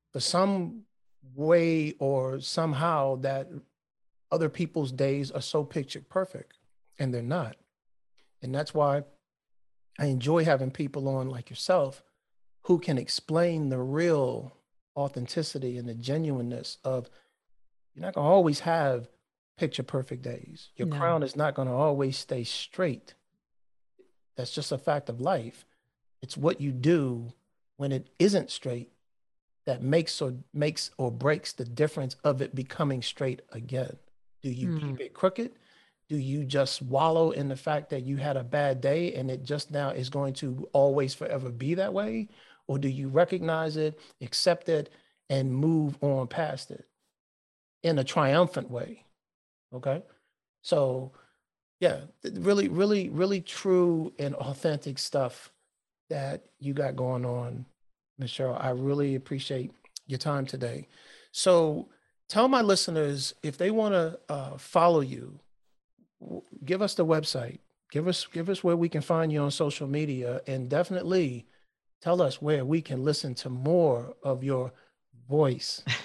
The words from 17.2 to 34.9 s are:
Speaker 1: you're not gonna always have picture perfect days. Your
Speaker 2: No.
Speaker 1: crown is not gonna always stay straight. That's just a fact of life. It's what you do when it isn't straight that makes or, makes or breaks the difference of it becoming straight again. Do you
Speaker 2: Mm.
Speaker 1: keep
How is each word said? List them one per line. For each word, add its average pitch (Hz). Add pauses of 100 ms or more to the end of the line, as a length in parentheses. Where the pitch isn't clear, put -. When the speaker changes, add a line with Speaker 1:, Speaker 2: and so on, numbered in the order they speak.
Speaker 1:
you're 156
not 185
gonna 147
always 170
have 139 (480)
picture 147
perfect 131
days. -
Your -
Speaker 2:
No. 151
Speaker 1:
crown 165
is 131
not 147
gonna 127
always 139
stay 127
straight. - (1200)
That's -
just -
a 190
fact 147
of 117
life. 135 (560)
It's -
what 151
you 139
do 123 (440)
when 139
it 131 (100)
isn't 196
straight 120 (760)
that 123
makes 156
or, 131 (180)
makes 151
or 127
breaks 139
the 127
difference 131
of 139
it -
becoming 135
straight 127 (100)
again. 120 (440)
Do 139
you 127
Speaker 2:
Mm. 160
Speaker 1:
keep 139